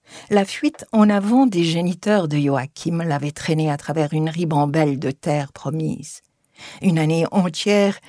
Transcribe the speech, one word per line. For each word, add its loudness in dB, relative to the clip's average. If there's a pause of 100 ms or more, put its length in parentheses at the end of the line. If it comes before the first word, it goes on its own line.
(300)
La 4
fuite -6
en 6
avant 4
des 2
géniteurs 0
de 0
Joachim -2
l'avait -2
traîné -2
à -2
travers -4
une -2
ribambelle 0
de -4
terre -4
promise. -8 (600)
Une 2
année 2
entière, 0